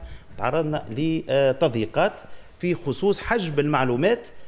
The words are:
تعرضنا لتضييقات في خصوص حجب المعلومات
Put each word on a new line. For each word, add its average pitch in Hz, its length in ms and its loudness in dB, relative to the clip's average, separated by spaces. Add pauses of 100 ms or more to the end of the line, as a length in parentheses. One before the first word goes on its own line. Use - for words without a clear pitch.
(380)
تعرضنا 151 520 0
لتضييقات 139 1200 2 (460)
في 175 160 0
خصوص 185 460 0
حجب 175 400 -2
المعلومات 143 680 2 (200)